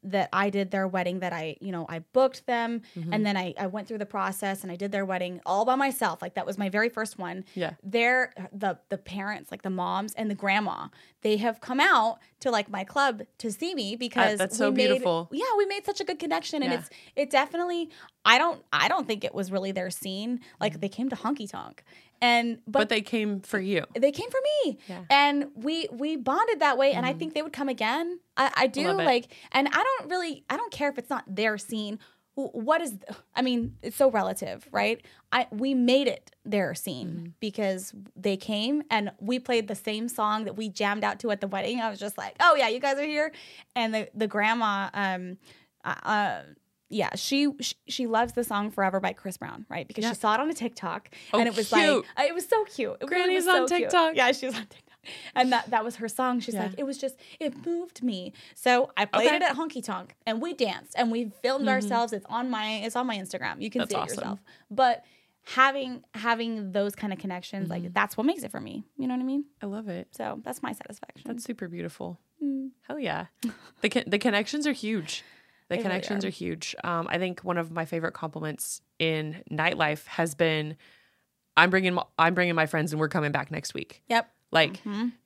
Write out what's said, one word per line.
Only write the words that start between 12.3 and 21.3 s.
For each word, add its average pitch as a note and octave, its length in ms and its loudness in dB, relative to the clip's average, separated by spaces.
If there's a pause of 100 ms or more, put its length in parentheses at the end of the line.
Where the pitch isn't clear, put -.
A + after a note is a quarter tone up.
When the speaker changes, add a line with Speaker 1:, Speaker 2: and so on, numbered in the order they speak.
Speaker 1:
to, C4+ 120 -2
like, G#3+ 180 0
my G3+ 140 -6
club C4 400 0 (160)
to A3+ 120 -4
see E4+ 240 -4
me G#3+ 200 -4
because G#3+ 400 2
Speaker 2:
Uh, - 20 -6
that's F#3+ 180 0
Speaker 1:
we - 20 -4
Speaker 2:
so - 140 4
Speaker 1:
made, C4 160 4
Speaker 2:
beautiful. E3+ 440 2
Speaker 1:
yeah, D4+ 120 -4 (140)
we G4+ 80 6
made G4+ 200 -6
such G4+ 140 -4
a F#4+ 40 -4
good D#4+ 160 -4
connection. D#4 440 -2
And F3 80 0
Speaker 2:
Yeah. E3+ 80 -2
Speaker 1:
it's, D#3+ 100 -14 (260)
it C#4+ 140 0
definitely, E4 600 2 (360)
I A3+ 140 10
don't, E4+ 320 2
I D3 160 4
don't E4+ 180 2
think G#3+ 180 -4
it - 120 -4
was F#3 160 -2
really F#3+ 220 -2
their F#3 180 -2
scene. G#3 480 -4 (200)
Like, G#3 140 0
Speaker 2:
Mm-hmm. D#3 80 -12
Speaker 1:
they G3 80 -2
came B3 200 -4
to A#3+ 60 -6
Honky A3 340 -4